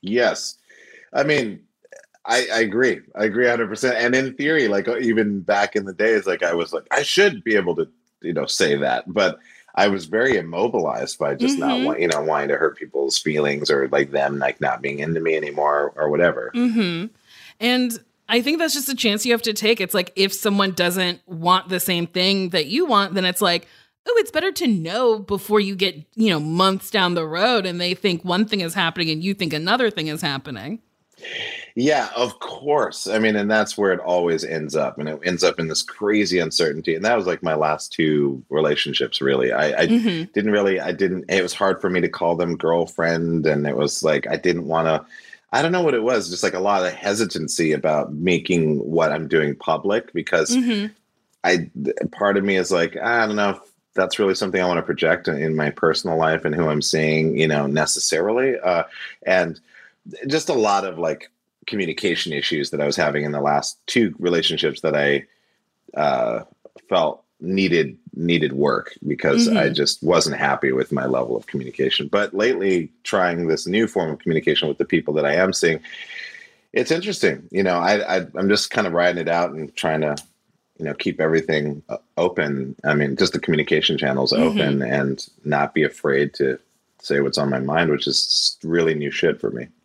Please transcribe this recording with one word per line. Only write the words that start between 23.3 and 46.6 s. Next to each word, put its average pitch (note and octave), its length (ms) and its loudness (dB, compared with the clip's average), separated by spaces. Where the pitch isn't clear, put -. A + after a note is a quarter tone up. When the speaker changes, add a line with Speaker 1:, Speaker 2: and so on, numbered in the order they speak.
Speaker 2:
like, F3 240 0
"Oh, A#4+ 120 0
it's - 120 0
better F4 220 0
to F4 160 -2
know G#3+ 500 2
before G3+ 400 0
you G3 160 0
get, F#3 220 -2
you A3 160 4
know, D#3+ 80 2
months F3+ 540 0
down F3+ 220 2
the E3 120 -2
road F#3+ 400 0
and F3 140 -6
they F3+ 140 -2
think F3+ 300 -2
one F3+ 220 2
thing G#3 140 -2
is E3+ 120 -4
happening E3+ 380 0
and D#3 140 -4
you G3 100 0
think F3 180 -4
another G3+ 380 0
thing D#3+ 160 -6
is D#3 160 -6
happening." C#3 580 -6
Speaker 1:
Yeah, B2+ 420 2
of A#2 240 -2
course. C#3 680 -2
I G#2 120 0
mean, G#2+ 180 4
and G2+ 140 0
that's G#2+ 280 2
where G2 140 4
it F2 80 0
always F2 440 0
ends D#2 300 -6
up. C#2+ 240 0
And D2 100 -6
it D#2 160 -8
ends F2 200 0
up F2 160 2
in D#2+ 80 -2
this D#2 140 -4
crazy G2+ 560 0
uncertainty. D#2+ 560 0
And E2 100 -6
that A#2 120 2
was, G2 100 0
like, E2+ 160 -2
my E2 120 0
last D2+ 380 -2
two D2 560 2
relationships, D2 720 0
really. C2 320 2
I, D2 300 0
I A#2+ 40 4
Speaker 2:
Mm-hmm. G3+ 460 0
Speaker 1:
didn't G#2+ 200 0
really, G2 280 2
I F2+ 120 -4
didn't, F#2 360 -2
it F#2+ 140 2
was F2+ 120 -2
hard F#2+ 260 0
for F#2+ 100 -2
me F2+ 100 2
to E2+ 80 2
call E2+ 280 -2
them E2+ 200 0
girlfriend. E2 880 0
And D2 200 2
it C#2 100 -2
was C#2+ 260 -2
like, D2+ 260 2
I D2 80 -2
didn't E2+ 300 0
wanna, D#2+ 380 0
I B2+ 100 2
don't E3 100 0
know F3+ 100 2
what D3 120 2
it A2+ 80 0
was, A2 280 0
just, F2+ 120 -6
like, F2+ 120 -2
a F2+ 60 -4